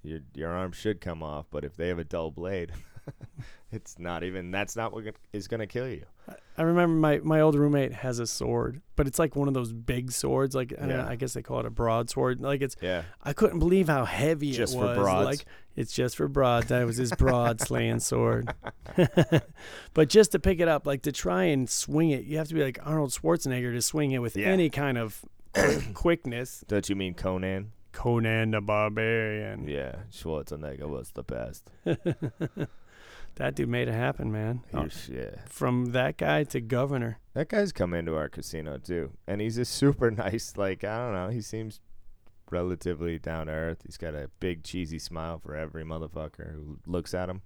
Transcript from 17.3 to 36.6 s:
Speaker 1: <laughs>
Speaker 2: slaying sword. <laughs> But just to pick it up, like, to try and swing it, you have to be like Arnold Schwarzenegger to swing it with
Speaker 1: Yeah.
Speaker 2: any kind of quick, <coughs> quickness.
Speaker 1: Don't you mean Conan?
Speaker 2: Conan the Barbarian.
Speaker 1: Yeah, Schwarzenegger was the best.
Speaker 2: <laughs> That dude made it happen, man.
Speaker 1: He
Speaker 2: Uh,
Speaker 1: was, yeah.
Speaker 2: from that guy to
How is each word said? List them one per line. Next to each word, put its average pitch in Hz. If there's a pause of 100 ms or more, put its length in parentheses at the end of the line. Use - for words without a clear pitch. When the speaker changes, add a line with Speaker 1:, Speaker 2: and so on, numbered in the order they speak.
Speaker 1:
<laughs> -
Speaker 2:
slaying 117
sword. 117 (480)
<laughs> 170 (880)
But 156
just 214
to 190
pick 175
it 170
up, 151
like, 139
to 147
try 180
and 135
swing 156
it, 131
you 151
have 156
to 165
be 156
like 131
Arnold 147
Schwarzenegger 127
to 120
swing 147
it 131
with 120
Speaker 1:
Yeah. 208
Speaker 2:
any 185
kind 139
of 110 (300)
quick, 143
<coughs> -
quickness. 131
Speaker 1:
Don't 101
you 98
mean 92
Conan? 95 (200)
Speaker 2:
Conan 113
the 107
Barbarian. 107
Speaker 1:
Yeah, 69 (160)
Schwarzenegger 73
was 65
the 64
best. - (140)
Speaker 2:
<laughs> - (680)
That 135
dude 135
made 123
it 120
happen, 120
man. 110
Speaker 1:
He -
Speaker 2:
Uh, 73
Speaker 1:
was, -
yeah. 64
Speaker 2:
from 123
that 127
guy 151
to 135